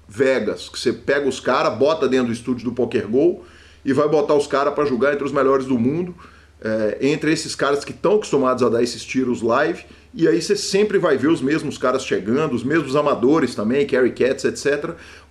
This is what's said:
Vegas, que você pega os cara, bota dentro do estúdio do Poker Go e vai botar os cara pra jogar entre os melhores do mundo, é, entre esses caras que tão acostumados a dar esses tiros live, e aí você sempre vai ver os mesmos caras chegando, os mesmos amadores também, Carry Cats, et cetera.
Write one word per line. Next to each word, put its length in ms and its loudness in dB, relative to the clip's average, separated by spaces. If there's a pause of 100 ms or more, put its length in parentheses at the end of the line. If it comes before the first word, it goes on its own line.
Vegas, 600 0
que 100 -16
você 140 0
pega 380 -2
os 100 -6
cara, 300 0
bota 380 0
dentro 200 2
do 60 -2
estúdio 320 -6
do 80 -4
Poker 340 -2
Go 360 2 (420)
e 80 0
vai 160 2
botar 240 2
os 140 2
cara 240 0
pra 140 0
jogar 280 2
entre 100 -4
os 80 -4
melhores 340 2
do 140 0
mundo, 340 -2 (480)
é, 400 -2
entre 300 0
esses 240 -4
caras 300 0
que 80 -12
tão 220 2
acostumados 480 2
a 60 4
dar 120 2
esses 240 -4
tiros 360 -2
live, 420 0 (320)
e 120 2
aí 120 2
você 160 0
sempre 440 0
vai 180 2
ver 100 0
os 140 2
mesmos 340 -2
caras 300 -2
chegando, 480 -2
os 100 -4
mesmos 320 0
amadores 600 2
também, 320 0
Carry 240 2
Cats, 340 0
et 120 0
cetera. 380 -2 (360)